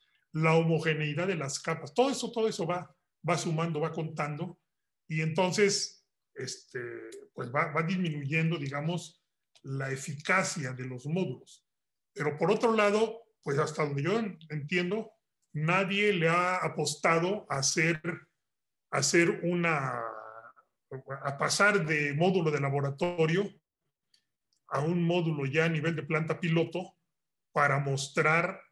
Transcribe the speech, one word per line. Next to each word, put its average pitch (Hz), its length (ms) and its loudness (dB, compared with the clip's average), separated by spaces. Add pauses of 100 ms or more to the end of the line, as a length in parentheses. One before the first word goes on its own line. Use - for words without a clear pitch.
(320)
la 160 240 4
homogeneidad 160 680 2
de 190 100 0
las 139 220 -6
capas, 160 360 -6
todo 277 160 4
eso, 240 200 -4
todo 220 180 0
eso 165 180 -4
va, 175 280 -4 (320)
va 165 120 2
sumando, 165 420 -2
va 156 120 -2
contando, 156 680 -6 (480)
y 156 140 -2
entonces, 185 840 2 (280)
este, - 460 -10 (520)
pues - 160 -8
va, 147 240 -2
va 160 100 0
disminuyendo, 160 760 0
digamos, 147 580 -6 (460)
la 135 280 -6
eficacia 139 840 -2
de 127 140 -10
los 127 180 -10
módulos. 151 600 -6 (480)
Pero 147 240 -2
por 170 120 2
otro 226 240 4
lado, 214 500 2 (180)
pues 143 160 -2
hasta 156 260 0
donde 143 180 -2
yo 190 160 2
en-, 202 200 -4 (100)
entiendo, 180 640 -2 (400)
nadie 190 640 2
le 165 160 2
ha 180 260 2
apostado 165 960 0
a 139 80 -2
hacer, 165 420 0 (880)
a 139 80 0
hacer 170 440 4
una, 160 580 0 (1200)
a 139 120 -2
pasar 196 480 4
de 147 300 0
módulo 170 360 4
de 147 80 0
laboratorio 160 920 0 (1160)
a 135 120 -2
un 170 220 0
módulo 165 420 2
ya 156 220 2
a - 20 2
nivel 165 260 0
de 147 100 -6
planta 160 360 -2
piloto 165 560 -2 (560)
para 143 280 4
mostrar 156 920 0